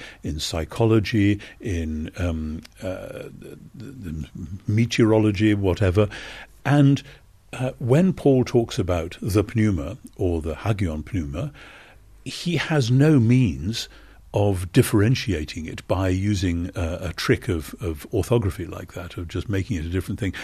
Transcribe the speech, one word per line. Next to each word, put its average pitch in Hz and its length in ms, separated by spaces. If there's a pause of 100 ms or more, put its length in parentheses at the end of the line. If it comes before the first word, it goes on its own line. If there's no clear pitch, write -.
(220)
in 76 160
psychology, 101 1000 (200)
in, 80 560
um, 80 440 (200)
uh, 95 440 (160)
the, - 180 (160)
the 90 500 (440)
meteorology, 107 880
whatever. 98 540 (560)
And, 139 380 (500)
uh, 131 280
when 156 320
Paul 131 320
talks 117 340
about 87 420
the 98 220
pneuma 98 560 (180)
or 87 240
the 78 140
hagion 90 480 (100)
pneuma, 80 400 (720)
he 165 340
has 135 320
no 139 280
means 113 680 (460)
of 98 380
differentiating 98 960
it - 220
by 95 200
using 92 680
a, 87 340
a 82 60
trick - 340
of, 82 340
of 80 320
orthography 98 500
like - 300
that, 87 240
of 87 100
just 87 200
making 98 280
it 78 80
a 85 60
different 92 280
thing. 92 140 (120)